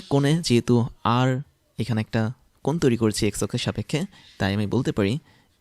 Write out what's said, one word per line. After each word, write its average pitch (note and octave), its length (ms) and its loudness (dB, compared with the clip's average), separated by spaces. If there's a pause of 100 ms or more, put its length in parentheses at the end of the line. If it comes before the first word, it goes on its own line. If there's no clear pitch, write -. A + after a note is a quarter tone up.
কোণে C#3+ 320 2
যেহেতু A#2+ 440 2 (180)
আর B2+ 380 0 (360)
এখানে A2 240 -2
একটা A2 300 -2 (320)
কোণ D#3 160 0
তৈরি A#2+ 180 4
করেছে G#2+ 300 0
এক্স - 160 -4
অক্ষের A#2+ 160 -4
সাপেক্ষে, C#3+ 460 -4 (320)
তাই G2 160 0
আমি G#2 140 -2
বলতে A#2+ 240 -2
পারি A2 280 0 (420)